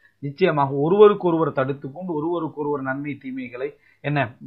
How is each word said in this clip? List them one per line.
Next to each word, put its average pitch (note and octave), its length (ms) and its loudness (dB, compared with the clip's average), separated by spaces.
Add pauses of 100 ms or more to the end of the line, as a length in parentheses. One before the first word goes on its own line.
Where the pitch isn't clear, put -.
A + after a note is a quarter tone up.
(220)
நிச்சயமாக C#3+ 520 0
ஒருவருக்கு G3 540 6
ஒருவர் D#3+ 240 2
தடுத்து C3+ 340 -2
கொண்டு F3 280 -8
ஒருவருக்கு D#3 460 -4
ஒருவர் D3 220 -2
நன்மை C#3 320 -6
தீமைகளை B2+ 540 -8 (360)
என்ன C#3+ 140 0 (280)